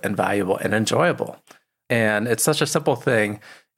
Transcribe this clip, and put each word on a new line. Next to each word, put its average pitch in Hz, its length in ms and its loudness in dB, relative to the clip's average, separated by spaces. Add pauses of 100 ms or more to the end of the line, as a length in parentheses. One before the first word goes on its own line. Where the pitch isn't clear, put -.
and 101 140 -2
valuable 95 400 0
and 101 180 -2
enjoyable. 131 640 0 (520)
And 110 380 0
it's 117 160 0
such 151 180 2
a 143 60 2
simple 143 300 0
thing. 107 420 0 (400)